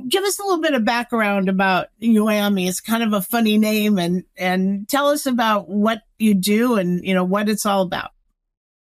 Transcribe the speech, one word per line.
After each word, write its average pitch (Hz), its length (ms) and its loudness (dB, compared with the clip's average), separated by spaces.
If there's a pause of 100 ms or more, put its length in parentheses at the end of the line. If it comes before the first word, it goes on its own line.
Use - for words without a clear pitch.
give 381 160 0
us 392 140 -2
a 403 40 -12
little 370 180 0
bit 311 120 0
of 226 140 0
background 220 640 0
about 190 380 0 (120)
uami. 208 640 2
It's 185 140 -4
kind 226 220 -2
of 214 100 0
a 202 80 0
funny 214 380 0
name, 214 400 2
and, 175 260 -2 (140)
and 190 500 -2
tell 285 200 0
us 294 180 0
about 220 420 0
what 208 320 0 (180)
you 214 140 4
do 208 460 2
and, 180 260 -2
you 190 80 -2
know, 185 120 2
what 208 260 0
it's 214 160 -2
all 196 160 2
about. 175 300 -6 (680)